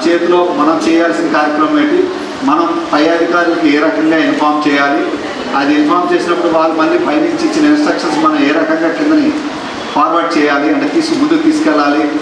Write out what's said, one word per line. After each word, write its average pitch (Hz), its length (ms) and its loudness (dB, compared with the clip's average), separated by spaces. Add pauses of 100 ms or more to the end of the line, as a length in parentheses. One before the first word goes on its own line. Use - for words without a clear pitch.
చేతిలో 170 340 2 (220)
మనం 160 140 2 (120)
చేయాల్సిన 165 480 2
కార్యక్రమం 302 480 0
ఏంటి, 349 180 2 (480)
మనం 330 160 2 (260)
పై 151 120 2 (120)
అధికారులకు 165 580 0
ఏ 151 40 2 (100)
రకంగా 160 280 0 (120)
ఇన్ఫార్మ్ 147 400 0
చేయాలి, 143 360 0 (540)
అది 143 220 0
ఇన్ఫార్మ్ 165 320 0
చేసినప్పుడు 170 420 0
వాళ్ళు - 260 2
మళ్ళీ 311 160 2 (120)
పైనుంచి 320 400 0
ఇచ్చిన 302 240 0
ఇన్‌స్ట్రక్షన్స్ 302 520 0
మనం 311 220 2
ఏ - 20 2 (120)
రకంగా 320 360 0
కిందని 302 320 2 (680)
ఫార్వర్డ్ 165 420 0
చేయాలి, 147 380 0
అంటే 139 200 0
తీసు-, 156 260 0
ముందుకు 156 280 0
తీసుకెళ్ళాలి 151 540 2 (200)